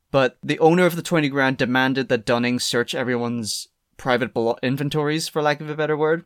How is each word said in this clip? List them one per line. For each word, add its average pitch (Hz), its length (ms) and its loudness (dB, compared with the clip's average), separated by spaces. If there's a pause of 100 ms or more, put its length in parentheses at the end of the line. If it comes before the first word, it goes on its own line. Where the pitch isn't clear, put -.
but - 340 2
the 143 160 -2
owner 175 280 6
of 165 80 0
the 165 80 -6
twenty 151 260 0
grand 135 280 0
demanded 131 520 0
that 120 160 0
Dunning 120 340 0
search - 360 -2
everyone's 120 720 -4 (300)
private 123 360 0
belo-, 117 300 0
inventories, 147 640 -2
for 156 160 -4
lack 147 180 0
of 151 80 -12
a 151 60 -6
better 151 200 0
word. 156 300 0